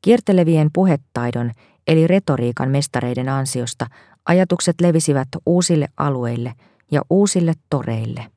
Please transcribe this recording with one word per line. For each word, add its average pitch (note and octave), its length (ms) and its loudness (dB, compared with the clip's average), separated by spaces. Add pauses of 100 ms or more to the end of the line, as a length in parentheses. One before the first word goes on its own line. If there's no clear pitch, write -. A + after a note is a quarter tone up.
Kiertelevien E3+ 680 2
puhetaidon A#2+ 800 -2 (340)
eli D#3+ 200 4
retoriikan C3+ 640 0
mestareiden B2+ 580 -2
ansiosta C3+ 580 -4 (400)
ajatukset F3 540 0
levisivät D#3 480 0 (180)
uusille E3+ 500 2
alueille A#2+ 580 -4 (360)
ja D3 200 0
uusille F3+ 420 2 (180)
toreille. A#2 560 -6 (100)